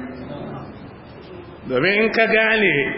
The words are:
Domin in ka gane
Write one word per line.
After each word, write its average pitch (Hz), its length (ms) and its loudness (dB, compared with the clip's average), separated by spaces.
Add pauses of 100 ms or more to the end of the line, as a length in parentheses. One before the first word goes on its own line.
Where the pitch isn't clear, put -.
(1700)
Domin 139 320 4
in 220 160 4
ka 226 100 6
gane 214 480 4 (240)